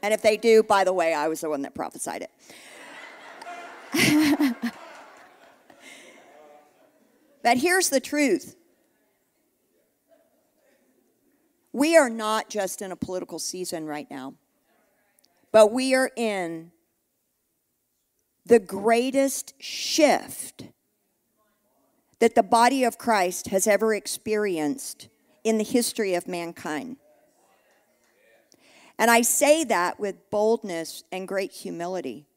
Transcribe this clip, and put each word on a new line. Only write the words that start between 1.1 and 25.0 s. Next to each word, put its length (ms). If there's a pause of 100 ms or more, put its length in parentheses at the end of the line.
I 140
was 140
the 60
one 140
that 120
prophesied 540 (1600)
it. 0
<laughs> 800 (2750)
But 140
here's 300
the 100
truth. 560 (3250)
We 240
are 120
not 400
just 320
in 120
a 40
political 440
season 440
right 240
now, 260 (1160)
but 220
we 220
are 200
in 560 (1800)
the 140
greatest 1000
shift 1080 (1500)
that 160
the 80
body 400
of 120
Christ 520
has 180
ever 260
experienced 1160 (340)